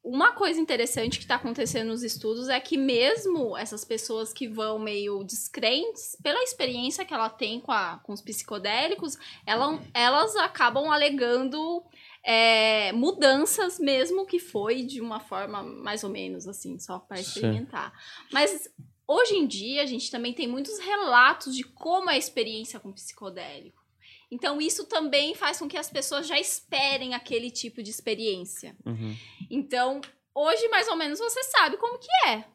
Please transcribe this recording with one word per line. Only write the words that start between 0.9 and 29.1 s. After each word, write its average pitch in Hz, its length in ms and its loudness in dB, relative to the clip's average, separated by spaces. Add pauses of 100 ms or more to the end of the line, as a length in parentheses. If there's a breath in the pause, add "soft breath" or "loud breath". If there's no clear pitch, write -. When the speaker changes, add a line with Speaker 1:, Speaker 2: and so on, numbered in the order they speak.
Speaker 1:
que - 60 -16
tá 247 100 2
acontecendo 226 520 -2
nos 233 140 -4
estudos 233 460 -4
é 262 100 2
que 277 180 -2
mesmo 277 800 2
essas 214 280 -8
pessoas 220 480 -4
que 247 160 -8
vão 220 300 -4
meio 202 440 -4
descrentes, 277 1000 -2
pela 339 200 2
experiência 262 640 -2
que 349 100 -8
ela 226 140 0
tem 226 320 -4
com - 100 -10
a, 185 320 0
com 208 120 -12
os 202 80 -12
psicodélicos, 233 920 -2 (300 loud breath)
ela, 269 320 2 (160)
elas 285 420 4
acabam 294 540 2
alegando, 285 920 2 (420 loud breath)
é, 220 680 6
mudanças, 302 880 4
mesmo 339 480 2
que 349 120 0
foi 240 440 -2
de 240 200 -8
uma 226 180 -6
forma 202 420 -8
mais - 400 -8
ou 196 80 -4
menos, 185 380 -8
assim, 185 300 -12
só 185 200 -10
pra 190 200 -12
Speaker 2:
Sim. 185 40 -6
Speaker 1:
experimentar. - 680 -4 (400 loud breath)
Mas 302 360 2 (380)
hoje 427 280 4
em 320 120 4
dia 233 360 -4
a 294 40 0
gente 254 240 -6
também 240 220 -4
tem 247 160 -4
muitos 277 300 -6
relatos 311 760 4
de 254 80 -4
como 359 480 -2
é 294 40 4
a 262 40 4
experiência 220 600 -4
com 196 120 -14
psicodélico. 175 840 -14 (540 loud breath)
Então, 285 280 -4
isso 320 260 -2
também 302 480 2
faz 349 240 -2
com 311 80 -8
que 359 100 -8
as 339 140 -6
pessoas 285 380 -4
já 294 100 0
esperem 269 760 -2
aquele 233 360 -4
tipo 233 320 -10
de 202 80 -10
experiência. 214 840 -6 (100)
Speaker 2:
Uhum. 110 260 -6 (380 loud breath)